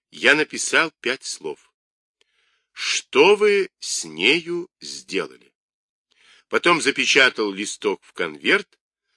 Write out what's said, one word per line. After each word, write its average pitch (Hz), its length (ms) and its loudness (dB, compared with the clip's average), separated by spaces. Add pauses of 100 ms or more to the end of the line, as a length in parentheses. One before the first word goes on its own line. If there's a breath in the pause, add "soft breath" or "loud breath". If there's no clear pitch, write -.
(120)
я 123 240 2
написал 151 560 -2 (100)
пять 127 240 -4
слов. - 480 -12 (960)
«Что - 640 2
вы 202 340 0 (100)
с - 260 -8
нею 160 640 -2 (100)
сделали?» 71 760 -10 (920 soft breath)
Потом 160 340 2
запечатал 123 720 2
листок 98 520 -6
в - 100 -20
конверт, 85 680 -4 (380)